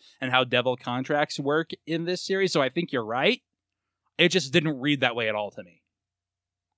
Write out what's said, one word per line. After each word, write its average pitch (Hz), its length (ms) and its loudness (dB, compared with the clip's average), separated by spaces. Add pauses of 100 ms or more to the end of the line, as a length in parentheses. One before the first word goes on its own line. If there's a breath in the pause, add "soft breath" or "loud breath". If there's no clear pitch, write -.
(220 soft breath)
and 127 100 -4
how 127 120 4
devil 123 340 0
contracts 139 600 -4
work 151 320 -2 (140)
in 165 200 -4
this 180 160 -4
series, 190 320 -2
so 156 80 2
I 131 80 0
think - 220 -4
you're 123 120 -2
right. 135 380 0 (760)
It 170 120 6
just 135 240 0
didn't 156 260 2
read 143 220 0
that 120 140 2
way 113 120 0
at 107 80 0
all 104 160 -4
to 98 120 -14
me. 90 180 -20 (960)